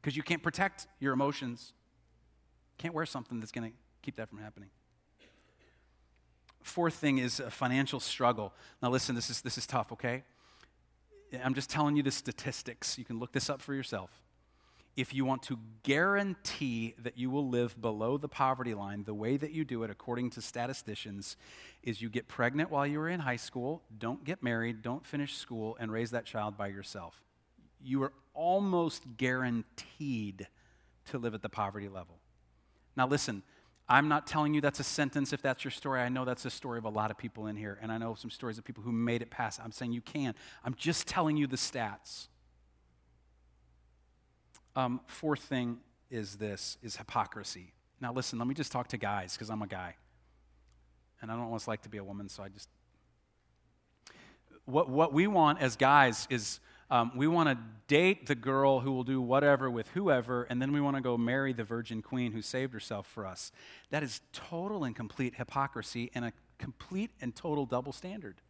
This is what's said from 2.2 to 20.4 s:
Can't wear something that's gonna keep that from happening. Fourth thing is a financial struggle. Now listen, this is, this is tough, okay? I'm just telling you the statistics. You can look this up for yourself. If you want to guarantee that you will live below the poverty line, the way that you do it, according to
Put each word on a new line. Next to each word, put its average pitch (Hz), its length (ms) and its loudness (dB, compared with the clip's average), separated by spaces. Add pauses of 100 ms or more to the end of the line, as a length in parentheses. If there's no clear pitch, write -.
Can't 160 160 -6
wear 160 120 0
something 120 320 -8
that's 110 140 -10
gonna 120 200 -6 (300)
keep - 140 -8
that 113 120 -8
from 104 100 -16
happening. 104 320 -16 (1900)
Fourth 170 320 0
thing 139 240 4
is 123 200 0
a 127 100 -6
financial 127 520 2
struggle. 113 520 2 (300)
Now 123 80 2
listen, 127 240 2
this 117 160 -2
is, 117 100 -4
this - 160 -6
is - 120 -6
tough, 120 240 0
okay? 123 320 -4 (1160)
I'm 131 120 2
just 135 160 -4
telling 147 240 4
you 147 80 4
the 135 80 4
statistics. - 880 -6
You 120 60 -10
can 117 160 -6
look 123 100 -8
this - 180 -2
up 139 140 -4
for 143 100 -6
yourself. 113 380 -6 (840)
If 131 180 -2
you 135 100 2
want 131 200 0
to 123 160 -6 (240)
guarantee 147 1120 0
that 117 180 -8
you 127 140 -2
will 139 180 0
live 120 320 2
below 113 380 0
the 143 100 -6
poverty 127 460 0
line, 101 300 -6
the 107 100 -6
way 110 220 0
that 147 160 -4
you 156 120 -2
do 117 200 -2
it, 107 60 -4
according 120 400 -4
to 113 120 -12